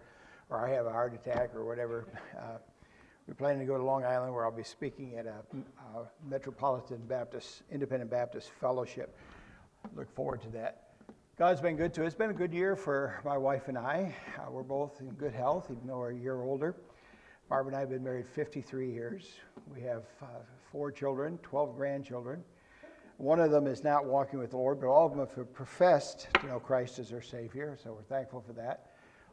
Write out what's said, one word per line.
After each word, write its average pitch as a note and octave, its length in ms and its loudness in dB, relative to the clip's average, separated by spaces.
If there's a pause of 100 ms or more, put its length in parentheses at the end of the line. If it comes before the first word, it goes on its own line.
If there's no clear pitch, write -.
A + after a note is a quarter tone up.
(500)
or A2+ 160 0
I C3 60 0
have B2+ 140 2
a A2+ 80 -2
heart A#2+ 200 2
attack, A#2+ 400 -2
or A2+ 120 -4
whatever. A#2 420 -4 (300)
Uh, A2+ 220 -10 (680)
we're - 60 -8
planning C#3 260 2
to C3 60 -4
go C3+ 120 2
to B2+ 60 0
Long C3 220 2
Island, B2+ 280 0
where A#2 120 0
I'll A2+ 60 0
be A2+ 120 -6
speaking B2+ 540 -10
at A2+ 80 -6
a, G#2+ 180 -10 (540)
a A#2 80 -8 (200)
Metropolitan C3 800 -2
Baptist, A#2+ 640 -6
Independent C3 400 -2
Baptist A#2+ 400 -2 (120)
Fellowship. B2+ 520 -2 (840)
Look C#3+ 200 -10
forward C3 260 -2
to A2+ 80 -12
that. - 460 -8 (420)
God's E3+ 240 6
been E3 160 2
good E3 160 2
to D#3+ 80 -2
us. D#3+ 60 2
It's E3 80 -4
been A3 160 2
a - 20 -2
good E3+ 180 0
year F#3 240 2
for C#3 480 0
my C#3+ 140 0
wife C3+ 300 2
and C3 100 -4
I. D3 380 0 (240)
Uh, C3 100 -10
we're C3 140 -6
both C#3 360 -4
in C3 100 -12
good C#3 220 -4
health, C3+ 380 0
even A#2+ 160 -8
though B2+ 140 -6
we're B2 100 -4
a B2 80 -6
year B2+ 240 -4
older. C#3 340 0 (760)
Barb C3+ 180 2
and C3+ 80 -4
I C#3 60 -2
have C3 100 -2
been C3 120 -2
married B2+ 240 -4
fifty-three C3+ 640 -4
years. A#2 420 -8 (380)
We C3 100 -12
have, A#2+ 200 -4 (220)
uh, B2 160 -14 (320)
four D3 200 -4
children, C#3 520 -2
twelve C3+ 320 0
grandchildren. C#3 680 -4 (760)
One D3+ 220 6
of D#3+ 120 8
them D3 160 8
is C3 160 -2
not D3 220 6
walking C3+ 340 2
with A#2+ 100 -4
the B2+ 80 -6
Lord, C3+ 240 2
but C3 60 0
all D3 180 12
of C#3+ 100 2
them C#3+ 40 0
have B2+ 340 -4
professed - 760 6 (120)
to C#3+ 60 -6
know B2 120 -4
Christ B2 380 2
as A#2 140 -8
their A#2 100 -8
Savior, B2+ 600 -8
so A2+ 120 -10
we're G#2+ 240 -6
thankful C3 240 -6
for A#2 120 -14
that. A#2 340 -6 (460)